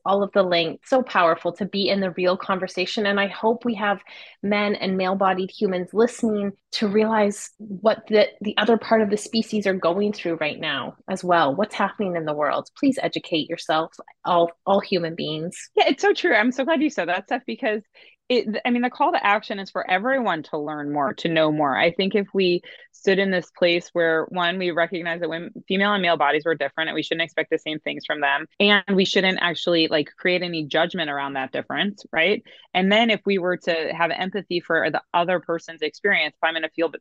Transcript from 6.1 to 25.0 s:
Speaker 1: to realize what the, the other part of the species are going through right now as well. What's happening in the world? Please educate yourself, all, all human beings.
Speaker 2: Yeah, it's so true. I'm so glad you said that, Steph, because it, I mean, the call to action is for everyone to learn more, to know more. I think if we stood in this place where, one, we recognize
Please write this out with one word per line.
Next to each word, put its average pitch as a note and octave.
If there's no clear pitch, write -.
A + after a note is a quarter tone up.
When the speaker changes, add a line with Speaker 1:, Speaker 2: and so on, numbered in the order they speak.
Speaker 1:
to G#3+
realize G#3+
what G#3
the, G#3
the G#3
other A3
part A3
of G#3+
the G#3
species G#3+
are F#3+
going F#3+
through E3+
right D3+
now C#3+
as F#3+
well. E3+
What's G#3
happening G3
in D#3+
the D3+
world? D3
Please C#4
educate E3
yourself, E3
all, E3+
all G3
human E3+
beings. D#3
Speaker 2:
Yeah, G4+
it's -
so G4+
true. E4+
I'm A3+
so B3+
glad D#4+
you D4+
said E3+
that, F#3
Steph, B3
because A3
it, A3
I -
mean, A#3+
the B3
call D4+
to -
action G3+
is F#3+
for -
everyone G3
to D#3+
learn D3
more, D3
to -
know D#3+
more. D3
I E3
think F#3+
if G3+
we F3+
stood F#3+
in G3
this F3+
place F3
where, E3
one, F3+
we F3+
recognize E3+